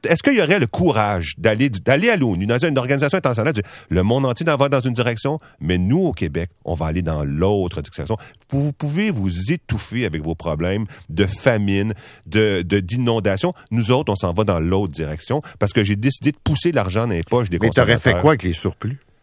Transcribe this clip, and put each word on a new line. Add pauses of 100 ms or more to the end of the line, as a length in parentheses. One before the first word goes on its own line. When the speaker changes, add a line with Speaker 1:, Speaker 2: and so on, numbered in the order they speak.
Speaker 1:
est-ce
qu'il
y
aurait
le
courage
d'aller,
d'aller
à
l'onu,
dans
une
organisation
internationale,
de
dire, (180)
le
monde
entier
en
va
dans
une
direction, (220)
mais
nous,
au
Québec, (160)
on
va
aller
dans
l'autre
direction. (320)
Vous
pouvez
vous
étouffer
avec
vos
problèmes (220)
de
famine, (320)
de,
de,
d'inondation. (160)
Nous
autres,
on
s'en
va
dans
l'autre
direction (200)
parce
que
j'ai
décidé
de
pousser
l'argent
dans
les
poches
des
Speaker 2:
Mais
t'aurais
Speaker 1:
consommateurs.
Speaker 2:
fait
quoi
avec
les
surplus ? (240)